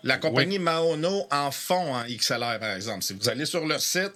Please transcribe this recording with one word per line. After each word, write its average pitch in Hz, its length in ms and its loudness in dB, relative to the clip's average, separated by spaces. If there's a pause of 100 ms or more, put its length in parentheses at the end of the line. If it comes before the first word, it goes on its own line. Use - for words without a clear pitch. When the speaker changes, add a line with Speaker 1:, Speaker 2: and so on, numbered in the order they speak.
Speaker 1:
la 131 120 2
Speaker 2:
Oui. - 60 -2
Speaker 1:
compagnie 139 380 2
Maono 165 720 2
en 143 180 2
font 175 460 0
en 120 100 -2
X 120 260 -2
L 120 120 0
R, 113 160 -2
par 104 160 -2
exemple. 98 280 -6
Si 98 100 -4
vous 98 140 -2
allez 123 180 0
sur 156 200 -2
leur 156 160 0
site, 190 340 0